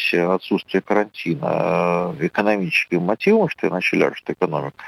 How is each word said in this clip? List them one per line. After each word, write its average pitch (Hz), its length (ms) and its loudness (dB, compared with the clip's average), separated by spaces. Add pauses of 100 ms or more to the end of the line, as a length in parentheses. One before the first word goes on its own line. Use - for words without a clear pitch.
(160)
отсутствие 92 680 0
карантина, 87 1400 0
э, 82 60 -2
экономическим 95 800 0
мотивом, 190 460 2
что - 180 -4
иначе 87 300 -2
ляжет - 300 0
экономика, 76 460 -4 (140)